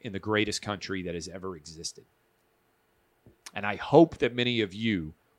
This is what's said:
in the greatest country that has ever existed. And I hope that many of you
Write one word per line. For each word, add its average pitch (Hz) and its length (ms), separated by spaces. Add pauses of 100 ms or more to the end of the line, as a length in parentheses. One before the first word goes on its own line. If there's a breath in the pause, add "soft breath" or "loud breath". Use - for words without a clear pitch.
in 110 120
the 98 60
greatest 104 440
country 98 400
that 87 120
has 85 140
ever 92 280
existed. 80 480 (1500)
And 101 140
I 104 100
hope - 420
that 120 160
many 123 260
of 98 120
you 98 420 (240)